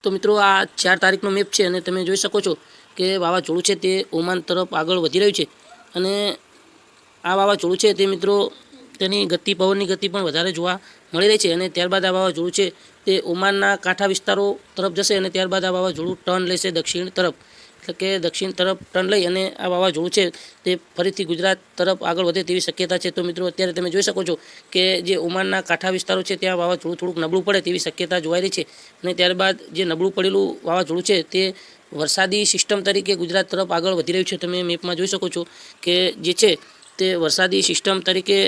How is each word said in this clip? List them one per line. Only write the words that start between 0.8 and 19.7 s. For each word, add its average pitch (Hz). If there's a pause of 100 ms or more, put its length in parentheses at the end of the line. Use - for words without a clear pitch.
ચાર 185
તારીખનો 190
મેપ 202
છે 208
અને 180
તમે 185
જોઈ 190
શકો 202
છો 175 (440)
કે 180 (160)
વાવાઝોડું 175
છે 196
તે 190 (260)
ઓમાન 180
તરફ 180
આગળ 175
વધી 156
રહ્યું 202
છે. 147 (500)
અને 190 (1080)
આ 180
વાવાઝોડું 190
છે 214 (100)
તે 196 (100)
મિત્રો 196 (640)
તેની 196
ગતિ, 180
પવનની 196
ગતિ 190
પણ 196
વધારે 170
જોવા 180 (360)
મળી 190
રહી 214
છે. 185
અને 180 (100)
ત્યારબાદ 180
આ 185
વાવાઝોડું 175
છે 196 (400)
તે 190 (180)
ઓમાનના 196 (100)
કાંઠા 202
વિસ્તારો 196 (300)
તરફ 185
જશે 202
અને 190
ત્યારબાદ 185
આ 180
વાવાઝોડું 180
ટર્ન 185
લેશે 185
દક્ષિણ 175
તરફ, 175 (420)
એટલે -
કે 190 (140)
દક્ષિણ 185
તરફ 190 (120)
ટર્ન 185
લઈ 196
અને 190 (200)
આ 180